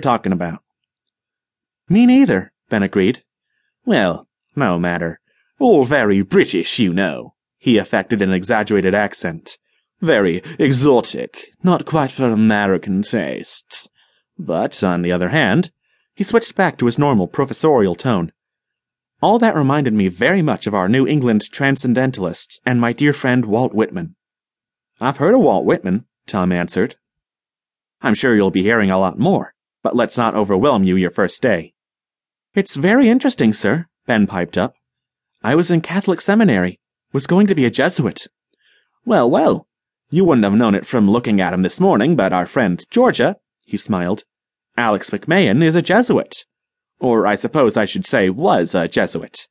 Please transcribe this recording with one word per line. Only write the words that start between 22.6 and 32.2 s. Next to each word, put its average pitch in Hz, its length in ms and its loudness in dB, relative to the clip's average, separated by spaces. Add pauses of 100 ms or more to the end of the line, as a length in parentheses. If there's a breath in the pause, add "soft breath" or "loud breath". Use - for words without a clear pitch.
and 120 140 0
my 117 140 0
dear 147 200 0
friend 127 320 0
Walt 110 280 -2
Whitman." 160 420 -4 (840)
"I've 131 160 -4
heard 170 160 2
of 254 80 4
Walt 104 240 2
Whitman," 107 400 -2 (220)
Tom 92 240 -2
answered. 90 460 -4 (1040)
"I'm 120 100 0
sure 120 220 0
you'll 98 160 2
be 95 100 0
hearing 104 300 2
a 92 80 2
lot 92 180 -2
more, 135 380 -2 (260)
but 117 140 -2
let's 120 220 -2
not 113 180 0
overwhelm 104 480 2
you 92 120 2
your 90 140 0
first - 320 -4
day." 95 320 -2 (800)